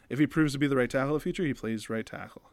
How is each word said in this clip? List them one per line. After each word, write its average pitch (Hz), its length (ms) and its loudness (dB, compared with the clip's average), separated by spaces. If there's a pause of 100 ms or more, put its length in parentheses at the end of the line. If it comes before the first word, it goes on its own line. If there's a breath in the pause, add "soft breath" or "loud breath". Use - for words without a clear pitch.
if 123 120 -2
he 151 60 6
proves 151 260 2
to 139 60 -4
be 143 100 2
the 135 80 2
right 123 120 4
tackle 135 280 0
of 147 40 -2
the - 40 -6
future, 180 200 -2
he 135 100 2
plays 110 360 -6
right 110 160 -4
tackle. - 360 -12 (100)